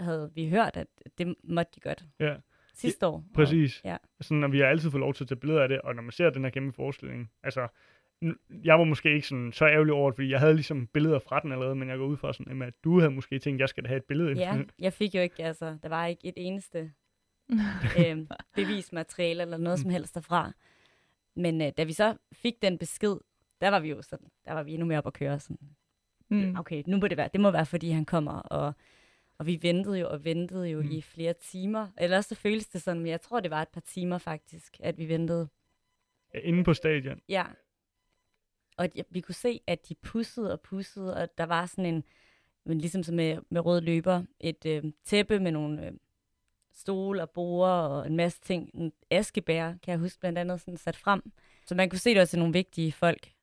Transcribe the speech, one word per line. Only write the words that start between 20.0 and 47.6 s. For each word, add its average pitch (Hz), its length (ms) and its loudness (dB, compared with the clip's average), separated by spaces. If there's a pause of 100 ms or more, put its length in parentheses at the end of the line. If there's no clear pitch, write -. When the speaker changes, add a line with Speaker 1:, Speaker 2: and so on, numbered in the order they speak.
Speaker 1:
derfra. 170 380 -2 (840)
Men, 165 240 0
øh, 147 160 0
da 160 80 0
vi 160 80 -6
så 214 240 2 (160)
fik - 300 -4
den 185 160 0
besked, 196 380 -2 (440)
der 185 80 4
var 202 120 4
vi 156 100 -6
jo 139 120 -10
sådan, - 240 -16 (180)
der - 80 -10
var 156 100 -4
vi 147 100 -10
endnu 165 140 -4
mere 160 120 0
op - 80 -4
at - 60 -8
køre, 143 280 -4
sådan, - 180 -12 (720)
Speaker 3:
Mm. 190 280 0
Speaker 1:
"Okay, 160 280 -8
nu 190 100 2
må 196 120 2
det 175 80 -2
være, 151 160 0
det 196 80 0
må 202 100 8
være, 160 160 2
fordi 170 240 -4
han 156 140 0
kommer," 156 280 -2
og, 147 420 -4 (640)
og 151 80 -8
vi 170 160 -2
ventede 185 360 0
jo 170 120 -2
og 147 140 -6
ventede 175 440 -4
jo 156 140 -4
Speaker 2:
Mm. 147 80 -2
Speaker 1:
i 156 120 -4
flere 165 300 -6
timer. 202 540 -6 (120)
Eller 175 180 2
også 208 120 0
så 220 60 -8
føles 214 320 -2
det - 160 -10
sådan, 170 200 -2
men 165 80 -4
jeg 165 100 -4
tror, 233 200 -4
det 175 100 -4
var 156 120 -2
et 165 60 -6
par - 120 -14
timer 180 380 -4
faktisk, - 600 -12
at - 180 -4
vi 160 100 -8
ventede. 165 400 0 (840)
Speaker 2:
Ja, 113 60 -8
inde 175 240 2
på 165 100 6
stadion. 139 540 -2
Speaker 1:
Ja. 185 160 0 (1300)
Og 180 200 0
ja, 180 140 -8
vi 175 100 -6
kunne - 140 -12
se, - 320 -4
at - 220 -4
de 165 60 -10
pudsede 226 580 -6
og 160 80 -6
pudsede, 190 560 -8
og 170 120 -4 (100)
der 165 60 -2
var 170 220 -2
sådan 185 280 -4
en, 156 100 -2 (600)
men 160 140 -2
ligesom 170 240 -4
så 165 120 -6
med, 160 240 0 (120)
med 170 160 0
rød 175 140 4
løber, 170 420 2 (180)
et, - 260 -6
øh, 156 160 -2 (220)
tæppe 208 360 2
med 175 120 0
nogle, 151 340 -4
øh, 90 60 -12 (800)
stole 196 500 -4
og 160 80 -8
borde 175 580 2